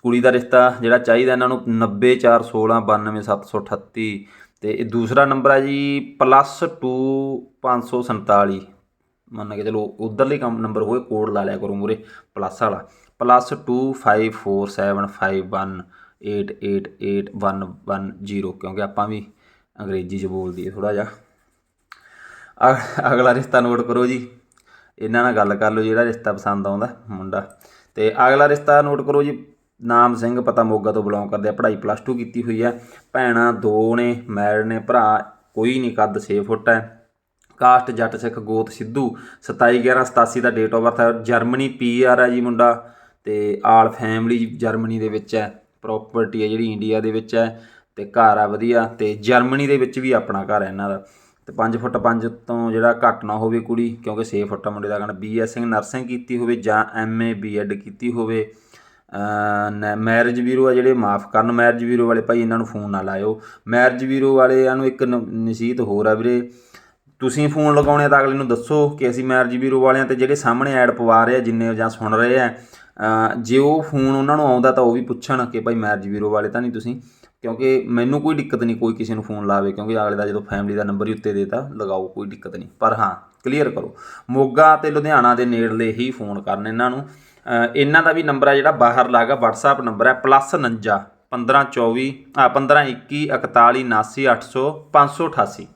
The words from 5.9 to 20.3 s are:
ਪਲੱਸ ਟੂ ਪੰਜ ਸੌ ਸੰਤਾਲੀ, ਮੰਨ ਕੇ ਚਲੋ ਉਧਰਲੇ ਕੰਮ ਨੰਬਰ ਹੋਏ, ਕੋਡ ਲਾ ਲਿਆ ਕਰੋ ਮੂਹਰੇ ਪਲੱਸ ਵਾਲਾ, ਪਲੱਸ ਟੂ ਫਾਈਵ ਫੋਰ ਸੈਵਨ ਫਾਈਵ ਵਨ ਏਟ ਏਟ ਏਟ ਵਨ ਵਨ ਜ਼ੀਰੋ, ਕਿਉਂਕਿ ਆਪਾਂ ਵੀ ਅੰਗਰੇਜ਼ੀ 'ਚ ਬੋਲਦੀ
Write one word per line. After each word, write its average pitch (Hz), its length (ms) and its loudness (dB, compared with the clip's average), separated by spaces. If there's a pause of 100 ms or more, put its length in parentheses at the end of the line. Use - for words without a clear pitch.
ਪਲੱਸ 139 460 4 (160)
ਟੂ 135 720 -4 (100)
ਪੰਜ 123 220 0
ਸੌ 123 180 -4
ਸੰਤਾਲੀ, 101 580 0 (720)
ਮੰਨ 107 240 -12
ਕੇ 104 60 -8
ਚਲੋ 107 380 -4
ਉਧਰਲੇ 131 380 -2
ਕੰਮ 117 200 -4
ਨੰਬਰ 110 240 -4
ਹੋਏ, 120 180 -2
ਕੋਡ 107 300 -4
ਲਾ 104 120 -2
ਲਿਆ 98 140 -4
ਕਰੋ 98 180 -6
ਮੂਹਰੇ 104 300 -4 (300)
ਪਲੱਸ 98 280 -6
ਵਾਲਾ, 101 260 -4 (300)
ਪਲੱਸ 123 340 4 (140)
ਟੂ 131 260 -2
ਫਾਈਵ 110 400 0
ਫੋਰ 101 360 -4
ਸੈਵਨ 101 380 -2
ਫਾਈਵ 95 420 -4
ਵਨ 95 340 -8 (400)
ਏਟ 104 400 -6
ਏਟ - 260 -4 (140)
ਏਟ 101 340 -4
ਵਨ 98 280 -4
ਵਨ 98 480 -8 (100)
ਜ਼ੀਰੋ, 98 300 -6
ਕਿਉਂਕਿ 95 300 -10
ਆਪਾਂ 101 260 -4
ਵੀ 104 180 -10 (540)
ਅੰਗਰੇਜ਼ੀ 95 380 -8
'ਚ 95 80 -6
ਬੋਲਦੀ 92 400 -8